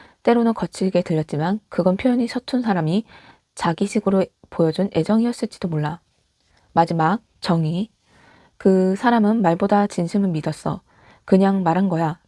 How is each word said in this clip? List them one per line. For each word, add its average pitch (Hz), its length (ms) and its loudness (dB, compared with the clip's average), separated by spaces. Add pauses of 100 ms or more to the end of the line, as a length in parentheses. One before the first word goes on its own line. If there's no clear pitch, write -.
(220)
때로는 233 320 2
거칠게 185 480 -2
들렸지만 160 640 -2
그건 185 280 0
표현이 247 320 0
서툰 247 340 -6
사람이 190 420 0 (500)
자기식으로 196 720 0 (260)
보여준 170 460 0
애정이었을지도 220 720 -2
몰라. 156 320 -4 (720)
마지막 165 480 2 (200)
정의. 170 500 -2 (680)
그 190 400 2
사람은 220 440 2
말보다 202 460 2
진심을 196 440 -2
믿었어. 156 520 -6 (420)
"그냥 196 380 2
말한 175 260 0
거야" 165 400 -2